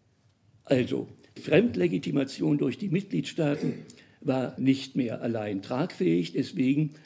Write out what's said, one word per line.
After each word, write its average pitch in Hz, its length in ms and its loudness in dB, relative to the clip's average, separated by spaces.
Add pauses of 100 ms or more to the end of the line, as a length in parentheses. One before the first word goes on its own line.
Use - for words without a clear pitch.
(640)
Also, 123 440 2 (320)
Fremdlegitimation 165 1160 2
durch 139 220 0
die 208 100 -6
Mitgliedstaaten 151 880 -2 (480)
war 131 360 -2
nicht 135 380 0
mehr 120 240 -2
allein 107 420 -2
tragfähig, 170 680 0
deswegen 143 640 2 (120)